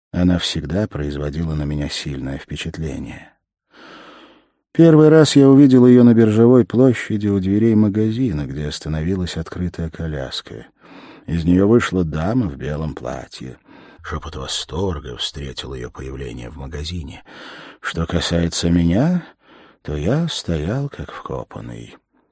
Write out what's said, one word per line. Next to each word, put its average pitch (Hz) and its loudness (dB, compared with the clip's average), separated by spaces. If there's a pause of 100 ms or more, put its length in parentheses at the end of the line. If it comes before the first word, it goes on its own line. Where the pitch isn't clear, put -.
(120)
Она 87 2
всегда 82 -4
производила 73 -6
на 73 -4
меня 73 -6
сильное 67 -8
впечатление. 76 -12 (1400)
Первый 156 8
раз 156 6
я 139 8
увидел 135 8
её 123 8
на 120 8
Биржевой 113 6
площади 113 0
у 101 2
дверей 104 2
магазина, 107 0
где 73 -8
остановилась 80 -6
открытая 85 -8
коляска. 69 -10 (640)
Из 82 -4
неё 92 2
вышла 101 2
дама 90 -4
в 67 -10
белом 73 -8
платье. 62 -14 (460)
Шёпот - -12
восторга 73 -8
встретил 67 -10
её 60 -12
появление 64 -12
в - -18
магазине. 73 -12 (560)
«Что - -6
касается 85 -2
меня, 92 2 (600)
то 76 -8
я 123 -2
стоял 98 -6
как - -14
вкопанный». 57 -14 (360)